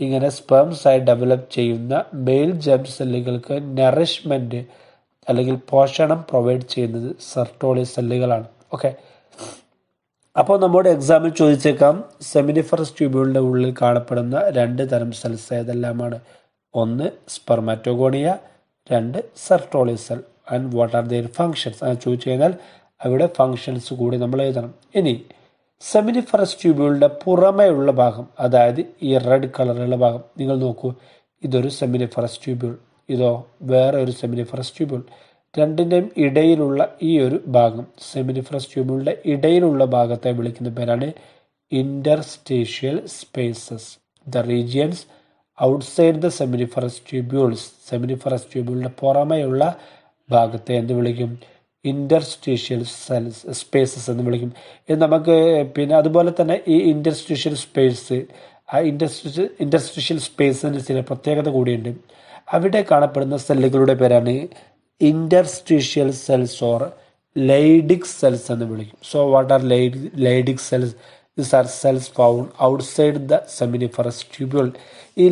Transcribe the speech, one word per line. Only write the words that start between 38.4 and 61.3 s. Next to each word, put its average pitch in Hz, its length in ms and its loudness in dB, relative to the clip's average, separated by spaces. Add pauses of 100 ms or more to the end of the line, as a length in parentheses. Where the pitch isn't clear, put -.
ട്യൂബ്യൂളിൻ്റെ 135 420 -2 (180)
ഇടയിലുള്ള 156 520 4 (100)
ഭാഗത്തെ 120 440 0
വിളിക്കുന്ന 120 380 -6
പേരാണ് 120 320 -2 (720)
interstitial 139 1160 -2 (220)
spaces. 117 640 -8 (480)
The 123 100 0 (100)
regions 131 460 -2 (600)
outside 143 640 2
the 170 60 0 (100)
seminiferous 123 580 -4 (100)
tubules, 123 540 -2 (260)
seminiferous 127 640 -6
ട്യൂബ്യൂളിൻ്റെ 127 480 -6
പുറമേയുള്ള 139 640 0 (720)
ഭാഗത്തെ 117 380 0 (100)
എന്ത് 123 180 -4
വിളിക്കും? 120 320 -4 (600)
interstitial 139 880 -2 (260)
cells, 117 300 -4 (240)
സ്പേസസ് 131 520 -2
എന്ന് 120 140 -4
വിളിക്കും. 120 240 -2 (380)
ഇത് 156 160 0
നമുക്ക് 160 320 4 (400)
പിന്നെ 147 240 0
അതുപോലെ 170 380 4
തന്നെ 170 180 0 (180)
ഈ - 20 6 (180)
interstitial 151 600 -4 (120)
സ്പേസ്, 127 520 0 (540)
ആ 139 60 0 (140)
interstitial, 151 540 -4 (180)
interstitial 156 540 -2 (120)
സ്പേസിന് 143 580 -2
ചില 131 120 -2 (100)
പ്രത്യേകത 147 380 -2 (100)